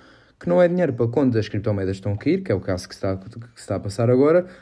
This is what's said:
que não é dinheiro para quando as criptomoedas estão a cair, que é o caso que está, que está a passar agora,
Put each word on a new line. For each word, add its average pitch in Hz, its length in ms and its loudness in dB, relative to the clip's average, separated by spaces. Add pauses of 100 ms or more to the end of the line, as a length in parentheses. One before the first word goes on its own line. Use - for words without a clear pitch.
(400)
que - 100 -6
não 175 120 4
é 175 60 6
dinheiro 170 260 0
para 117 140 0
quando 123 300 2
as 104 100 -2
criptomoedas 98 500 -2
estão 101 160 -4
a 104 40 -4
cair, 190 240 -2
que 190 100 -4
é 104 40 2
o 92 40 -2
caso 92 280 -6
que - 80 -18
está, 95 200 -4
que - 440 -16
está - 160 -6
a 95 40 -4
passar 117 300 0
agora, 151 360 4 (160)